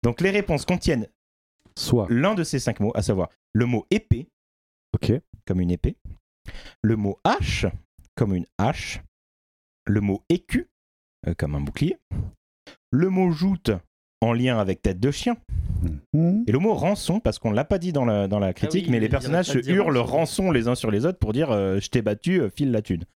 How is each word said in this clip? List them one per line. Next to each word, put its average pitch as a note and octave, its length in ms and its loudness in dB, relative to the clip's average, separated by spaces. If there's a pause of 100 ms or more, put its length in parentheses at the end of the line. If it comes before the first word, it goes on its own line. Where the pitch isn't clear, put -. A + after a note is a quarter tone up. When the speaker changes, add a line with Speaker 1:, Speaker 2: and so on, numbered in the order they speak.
Speaker 1:
Donc A#2+ 180 0
les F#3 100 2
réponses F#3+ 340 -2
contiennent D#3+ 420 0 (680)
Speaker 2:
Soit. A2 320 2
Speaker 1:
l'un C#3 260 2
de F3 80 -2
ces C#3+ 160 -2
cinq - 200 -4
mots, G#2 160 0
à A2 60 0
savoir F#2+ 280 0 (240)
le A#2 120 2
mot B2 260 0
épée, - 360 0 (680)
Speaker 2:
Ok. - 180 0 (340)
Speaker 1:
comme F#2 160 -2
une F2 100 0
épée, - 240 -2 (880)
le A2 140 2
mot G2+ 280 -4
hache, - 420 0 (500)
comme G#2 200 2
une F2 100 -2 (120)
hache, - 440 -2 (840)
le G#2 160 2
mot G2+ 280 -2
écu, F#3 380 -2 (600)
euh, E2+ 100 -2
comme D2 180 -4
un C#2+ 60 -2
bouclier, C#2+ 360 -2 (920)
le D#3+ 180 2
mot F#3 220 2
joute, E3+ 400 0 (500)
en A2+ 120 2
lien A#2+ 260 2
avec F#2+ 220 0
tête F#2+ 180 0
de B2+ 120 2
chien, A#3 260 -2 (460)
Speaker 2:
Mhm. E3 640 0
Speaker 1:
et D3+ 40 0
le C3 80 4
mot G#3 140 2
rançon, G3+ 460 -2
parce - 200 -2
qu'on A3 120 -2
l'a A2 140 0
pas G3 140 0
dit E3+ 140 -4
dans C3+ 120 0
la, G#2 220 2
dans G#2 120 0
la F#2+ 140 0
critique, E3 300 -2
Speaker 3:
Ah E3+ 40 -6
oui, C3 40 0
Speaker 1:
mais A#2 80 2
les G#2+ 60 2
Speaker 3:
il - 60 0
y C3+ 40 0
aurait C3+ 60 2
Speaker 1:
personnages E3 260 0
Speaker 3:
pas C#3+ 60 -4
Speaker 1:
se C3+ 60 2
Speaker 3:
de A#2+ 40 -4
dire C#3+ 120 0
Speaker 1:
hurlent E3 220 2
Speaker 3:
rançon. D3 480 0
Speaker 1:
rançon F3+ 60 2
les A#2 160 2
uns B2 80 2
sur A2+ 160 -2
les G#2+ 140 2
autres F#3 140 0
pour G#2+ 140 0
dire, C#3 180 0
euh, « G2 300 2
Je - 80 -10
t'ai B2 120 0
battu, G#2+ 400 0
euh, G#2+ 80 0
file C#3 220 -2
la A2 100 2
thune. » F2 240 -4 (120)